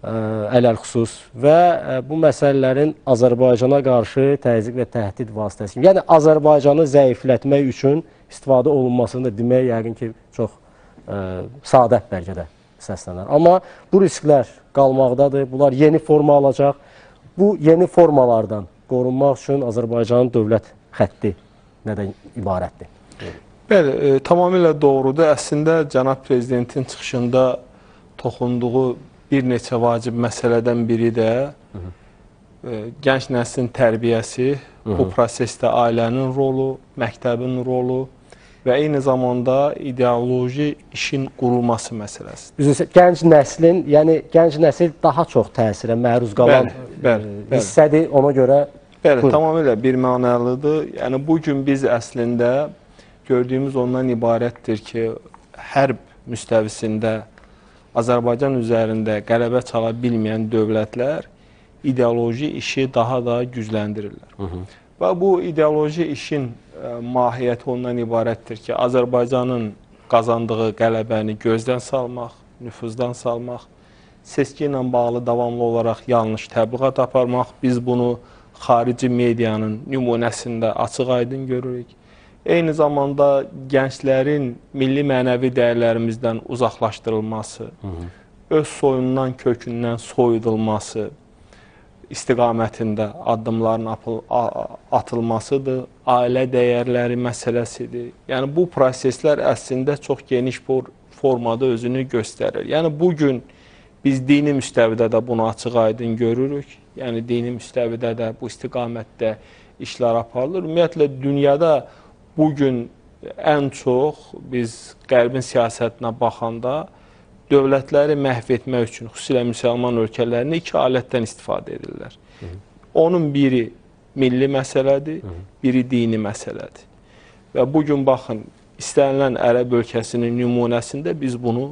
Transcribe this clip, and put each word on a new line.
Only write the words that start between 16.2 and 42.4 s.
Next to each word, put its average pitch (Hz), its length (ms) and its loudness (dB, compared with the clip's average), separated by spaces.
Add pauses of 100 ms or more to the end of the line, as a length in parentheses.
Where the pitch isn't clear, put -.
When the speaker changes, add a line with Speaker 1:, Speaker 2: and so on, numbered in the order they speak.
Speaker 1:
alacaq. 139 360 2 (640)
Bu 196 220 4
yeni 165 260 6
formalardan 120 800 4 (240)
qorunmaq 127 480 2
üçün 139 240 -2
Azərbaycanın 117 720 0
dövlət 110 380 0 (260)
xətti 98 360 -2 (520)
nədən 101 240 -6 (280)
ibarətdir? 90 520 -6 (800)
Speaker 2:
Bəli, 165 240 4
e, 139 320 2
tamamilə 175 560 4
doğrudur. 139 480 4
Əslində, 151 540 2 (100)
Cənab 131 340 0
Prezidentin 123 580 -2
çıxışında 127 760 -2 (560)
toxunduğu 123 800 -2 (340)
bir 139 140 2
neçə 123 360 -2
vacib 117 380 0
məsələdən 117 680 0
biri 117 260 2
də, 110 160 2 (420)
Speaker 1:
Hı 104 60 -14
hı. 90 120 -12 (720)
Speaker 2:
e, 113 180 -8 (220)
gənc 135 260 0
nəslin 123 380 -2
tərbiyəsi, 117 840 0 (300)
Speaker 1:
Hı 113 60 -6
hı. 95 80 0
Speaker 2:
bu 95 140 0
prosesdə 117 560 -2
ailənin 120 680 0
rolu, 131 440 -2 (200)
məktəbin 123 640 -4
rolu 127 420 -2 (600)
və 127 160 4
eyni 151 180 0
zamanda 127 760 0
ideoloji 123 960 -2 (180)
işin 135 360 -4 (100)
qurulması 120 560 0
məsələsidir. - 640 -14